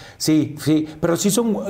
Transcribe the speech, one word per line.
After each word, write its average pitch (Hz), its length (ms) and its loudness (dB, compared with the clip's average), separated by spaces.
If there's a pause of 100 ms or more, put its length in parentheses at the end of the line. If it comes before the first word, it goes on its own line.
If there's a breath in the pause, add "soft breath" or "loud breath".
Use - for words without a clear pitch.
(160 loud breath)
Sí, - 460 0
sí. 156 260 2 (120 loud breath)
Pero 170 180 0
sí 196 120 2
son... 226 280 0 (120)